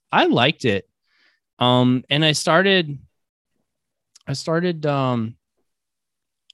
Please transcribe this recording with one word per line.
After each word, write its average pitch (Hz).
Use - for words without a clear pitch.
I 226
liked 160
it. 98
Um, 123
and 147
I 156
started, 165
I 147
started, 165
um, 127